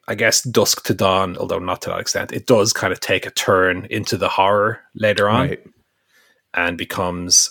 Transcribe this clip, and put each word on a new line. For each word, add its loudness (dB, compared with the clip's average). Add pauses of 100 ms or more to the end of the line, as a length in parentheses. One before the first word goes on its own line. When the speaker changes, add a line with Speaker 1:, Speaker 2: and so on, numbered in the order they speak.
Speaker 1:
I -4
guess, 2
dusk 0
to 0
dawn, 2
although -4
not -6
to -8
that -4
extent, -6
it -8
does 4
kind -2
of -6
take -2
a -10
turn 2
into -2
the -2
horror 2 (140)
later 2
on 2
Speaker 2:
Right. -10 (840)
Speaker 1:
and -2
becomes, -2